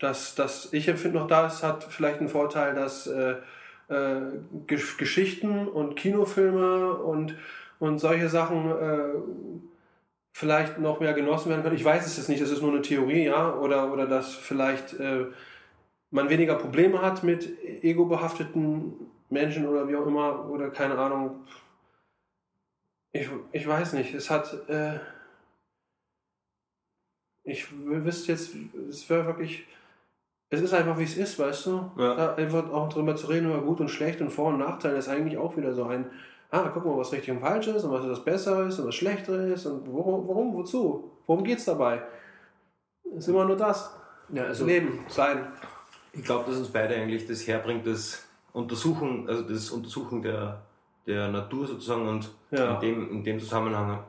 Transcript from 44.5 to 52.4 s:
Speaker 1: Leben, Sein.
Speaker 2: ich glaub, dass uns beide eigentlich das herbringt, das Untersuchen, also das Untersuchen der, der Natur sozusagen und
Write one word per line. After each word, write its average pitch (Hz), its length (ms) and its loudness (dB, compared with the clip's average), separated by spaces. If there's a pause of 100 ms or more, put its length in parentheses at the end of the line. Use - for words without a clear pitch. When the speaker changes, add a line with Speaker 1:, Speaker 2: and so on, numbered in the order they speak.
Speaker 1:
Leben, 165 420 2
Sein. 135 380 2 (640)
Speaker 2:
ich 131 120 -10
glaub, 120 220 0
dass 131 100 -2
uns 127 120 -4
beide 110 280 2
eigentlich 110 300 -2
das 110 200 -4
herbringt, 113 400 -2
das 107 380 -2 (280)
Untersuchen, 123 760 -2
also 117 140 0
das 110 280 -4
Untersuchen 120 520 -6
der, 104 400 -4 (440)
der 104 220 -2
Natur 101 400 -4
sozusagen 117 400 -2
und 107 240 -4 (180)